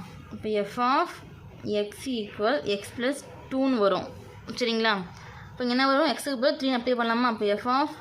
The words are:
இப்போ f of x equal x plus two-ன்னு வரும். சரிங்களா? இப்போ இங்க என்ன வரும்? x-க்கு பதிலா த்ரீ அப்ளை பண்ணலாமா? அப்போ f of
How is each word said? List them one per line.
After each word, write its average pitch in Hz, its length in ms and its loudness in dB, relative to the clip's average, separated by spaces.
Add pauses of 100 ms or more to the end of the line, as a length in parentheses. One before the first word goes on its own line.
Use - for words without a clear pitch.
(360)
இப்போ 214 140 -6 (200)
f - 60 -10 (160)
of 330 180 2 (760)
x - 20 -8 (280)
equal 214 380 0 (220)
x - 180 -10
plus 262 220 0 (320)
two-ன்னு 262 340 2
வரும். 185 240 4 (520)
சரிங்களா? 226 340 2 (560)
இப்போ - 140 -10
இங்க 240 120 0
என்ன 262 140 4
வரும்? 269 240 6
x-க்கு 269 260 -4
பதிலா 294 200 4
த்ரீ 269 180 2
அப்ளை 247 220 2
பண்ணலாமா? 233 340 4
அப்போ 214 120 -2 (140)
f 208 60 -8 (100)
of 294 260 2